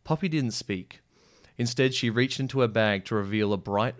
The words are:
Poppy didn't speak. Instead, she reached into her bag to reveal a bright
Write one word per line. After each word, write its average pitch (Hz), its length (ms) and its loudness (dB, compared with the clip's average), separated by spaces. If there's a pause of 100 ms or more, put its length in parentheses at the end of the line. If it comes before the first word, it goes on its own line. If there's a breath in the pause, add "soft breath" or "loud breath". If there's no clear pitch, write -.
Poppy 160 240 -2
didn't 143 240 0
speak. - 500 -8 (560 soft breath)
Instead, 127 360 2
she 120 160 0
reached 123 300 0
into 135 220 -2
her 120 60 4
bag 104 380 2
to 113 100 -4
reveal 104 380 0
a 98 40 0
bright 104 420 0